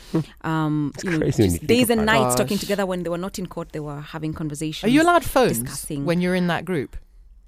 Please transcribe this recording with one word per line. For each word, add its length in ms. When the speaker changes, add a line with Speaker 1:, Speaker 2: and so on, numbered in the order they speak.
Speaker 1:
Hmm. 80
Speaker 2:
Um, 460
Speaker 1:
It's 100
Speaker 2:
you 60
know, 80
Speaker 1:
crazy 240
when 80
Speaker 2:
just 120
Speaker 1:
you 40
think 20
Speaker 2:
days 220
and 100
Speaker 1:
about 160
it. 60
Speaker 2:
nights 140
talking 200
Speaker 3:
Gosh. 40
Speaker 2:
together. 260
When 160
they 80
were 80
not 200
in 80
court, 260
they 80
were 200
having 320
conversations, 560
Speaker 3:
Are 40
you 100
allowed 220
phones 340
Speaker 2:
discussing. 480
Speaker 3:
when 160
you're 120
in 120
that 180
group? 320